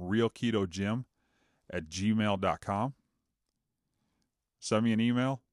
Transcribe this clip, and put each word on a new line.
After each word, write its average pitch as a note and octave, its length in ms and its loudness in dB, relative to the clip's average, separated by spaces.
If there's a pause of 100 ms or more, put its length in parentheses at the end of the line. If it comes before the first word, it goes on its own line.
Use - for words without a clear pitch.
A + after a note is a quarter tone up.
realketojim G#2 1040 0 (640)
at E2 180 -6
gmail G2+ 520 0
dot F#2 220 0
com. G#2+ 320 -4 (1600)
Send A2 260 0
me A#2 80 4
an A2 80 2
email B2 420 0 (100)